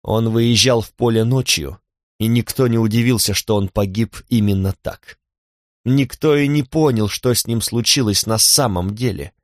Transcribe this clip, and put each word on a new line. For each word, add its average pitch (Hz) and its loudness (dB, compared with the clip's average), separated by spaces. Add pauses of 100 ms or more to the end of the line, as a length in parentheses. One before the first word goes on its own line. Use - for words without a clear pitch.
Он 113 0
выезжал 117 2
в - -12
поле 113 0
ночью, 117 -2 (380)
и 110 -2
никто 120 0
не 117 0
удивился, 113 0
что 107 -2
он 98 -2
погиб 104 -4 (120)
именно 98 0
так. - -12 (680)
Никто 139 0
и 143 0
не 147 0
понял, 131 0
что 123 -2
с - -2
ним 113 -2
случилось 117 0
на 113 -2
самом 101 2
деле. 107 -6 (120)